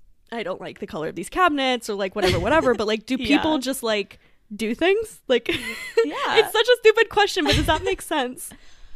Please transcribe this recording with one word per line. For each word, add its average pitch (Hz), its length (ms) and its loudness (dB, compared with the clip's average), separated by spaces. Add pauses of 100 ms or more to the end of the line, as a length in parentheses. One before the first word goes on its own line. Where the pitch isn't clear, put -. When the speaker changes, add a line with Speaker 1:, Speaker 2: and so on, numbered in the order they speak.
(320)
Speaker 1:
"I 233 120 -8
don't - 160 -8
like 165 200 -14
the 208 60 -10
color 156 220 -6
of - 80 -10
these 175 140 -8
cabinets," 269 600 0
or, 208 40 -6
like, 196 220 -6
whatever, 180 240 2
whatever. 254 340 2
But, 208 140 -2
like, 214 180 -4
do 262 120 -2
Speaker 2:
<laughs> - 0 -
Yeah. 254 80 -6
Speaker 1:
people 302 320 2
just, 254 240 -6
like, 214 360 -4 (360)
do 220 200 -2
things? 392 540 0
Like, 247 200 0
<laughs> - 540 -2
Speaker 2:
Yeah. 453 360 -2
Speaker 1:
it's - 140 4
such 440 160 2
a 494 120 6
stupid 427 300 4
question, 381 360 0
but 302 100 2
does 302 100 0
that 320 180 0
make 381 180 -4
sense? 254 480 -4
Speaker 2:
<laughs> - 80 -20 (380)